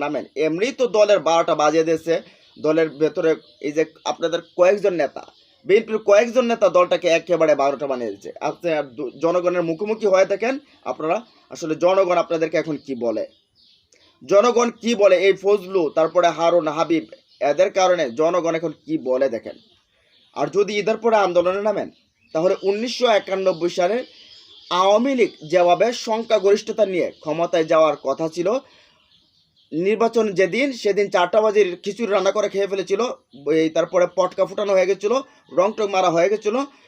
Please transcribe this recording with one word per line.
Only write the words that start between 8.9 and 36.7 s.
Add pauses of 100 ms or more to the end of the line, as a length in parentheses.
দু-, (100)
জনগণের
মুখোমুখি
হয়ে
থাকেন, (360)
আপনারা (380)
আসলে (100)
জনগণ
আপনাদেরকে
এখন
কি (100)
বলে, (1000)
জনগণ (140)
কি (120)
বলে? (100)
এই
ফজলু, (140)
তারপরে (100)
হারুন, (100)
হাবিব, (460)
এদের
কারণে (160)
জনগণ
এখন (120)
কি (140)
বলে
দেখেন। (800)
আর (100)
যদি
ঈদের
পরে (100)
আন্দোলনে
নামেন, (460)
তাহলে (140)
উনিশশো (120)
একানব্বই
সালে (840)
আওয়ামী
লীগ (200)
যেভাবে (200)
সংখ্যাগরিষ্ঠতা
নিয়ে (140)
ক্ষমতায়
যাওয়ার (100)
কথা
ছিল, (1200)
নির্বাচন (140)
যেদিন, (140)
সেদিন
চারটা
বাজে (200)
খিচুড়ি
রান্না
করে
খেয়ে
ফেলেছিল, (600)
এই
তারপরে (120)
পটকা
ফুটানো
হয়ে
গেছিল, (460)
রং
টং
মারা
হয়ে
গেছিল, (320)